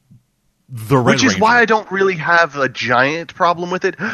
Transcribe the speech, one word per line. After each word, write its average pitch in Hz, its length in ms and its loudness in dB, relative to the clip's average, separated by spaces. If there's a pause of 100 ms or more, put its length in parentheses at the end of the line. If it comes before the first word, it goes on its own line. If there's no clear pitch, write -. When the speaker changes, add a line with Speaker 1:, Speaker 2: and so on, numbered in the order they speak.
(680)
Speaker 1:
the 113 300 -2
Red 123 160 4
Speaker 2:
Which 262 100 2
is 233 100 2
Speaker 1:
Ranger. 185 80 -2
Speaker 2:
why 233 200 4
I 226 40 4
don't 220 260 -2
really 190 240 0
have 165 420 0
a 131 120 0
giant 131 640 -2
problem 175 380 -2
with 185 120 -4
it. 185 120 -4 (180)